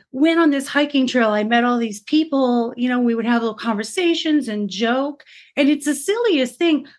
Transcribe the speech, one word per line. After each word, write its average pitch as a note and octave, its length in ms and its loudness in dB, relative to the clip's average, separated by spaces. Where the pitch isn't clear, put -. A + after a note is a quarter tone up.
went E4 300 2
on D#4+ 80 4
this C#4 180 0
hiking C#4+ 400 0
trail, A#3 220 2
I G#3+ 160 0
met A#3 180 2
all B3 140 0
these A3 240 -4
people, C4 720 0
you B3 140 -2
know, B3 100 0
we A#3 160 2
would A3+ 100 -4
have A#3 160 2
little A3+ 140 -2
conversations D4 920 -2
and G#3 200 -4
joke. B3 540 -2
And D4 140 4
it's D4 160 0
the D4 100 0
silliest F#4+ 640 0
thing, E4 280 0